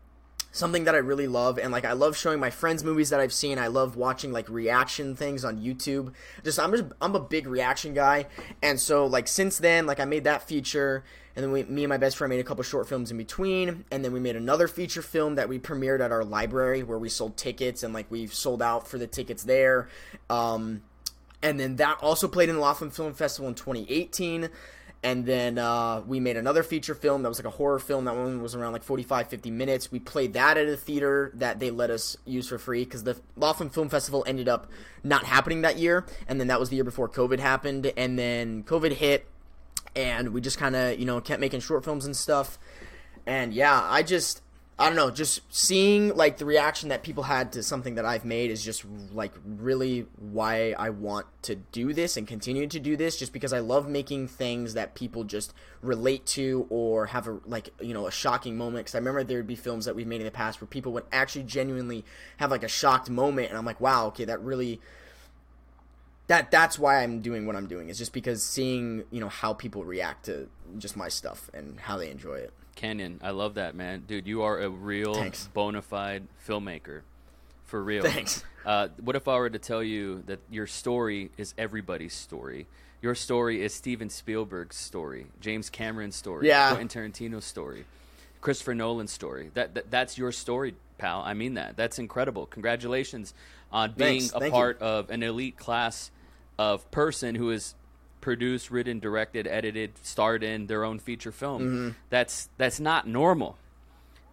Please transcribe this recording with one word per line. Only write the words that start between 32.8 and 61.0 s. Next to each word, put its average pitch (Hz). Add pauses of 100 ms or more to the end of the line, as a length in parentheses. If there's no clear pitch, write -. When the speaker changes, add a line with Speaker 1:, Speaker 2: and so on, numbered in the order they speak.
Speaker 1:
'cause 123
the 123 (160)
Laughlin 151
Film 156
Festival 139
ended 131
up 120 (340)
not 143
happening 160
that 160
year. 170 (220)
And 135
then 127
that 127
was 123
the 135
year 131
before 120
covid 127
happened. 135
And 127
then 117
covid 156
hit, 143 (720)
and 123
we 127
just 127
kinda, 127
you 123
know, 123
kept 131
making 131
short 156
films 147
and 143
stuff. 139 (640)
And, 123
yeah, 135
I 127
just, 165 (360)
I 147
don't 165
know, 143
just 147 (100)
seeing, 202
like, 151
the 147
reaction 151
that 131
people 147
had 131
to 123
something 123
that 110
I've 117
made 117
is 110
just, 110 (300)
like, 104 (140)
really 123 (100)
why 110
I 110
want 104 (160)
to 107
do 120
this 170
and 107
continue 127
to 151
do 147
this, 160
just 127
because 131
I 127
love 131
making 139
things 120
that 110
people 117
just 104 (300)
relate 127
to 131
or 113
have 117
a, 110
like, 113 (100)
you 117
know, 101
a 95
shocking 123
moment. 120
'Cause -
I -
remember 131
there'd 120
be 117
films 113
that 113
we've 117
made 113
in 110
the 110
past 110
where 107
people 127
would 120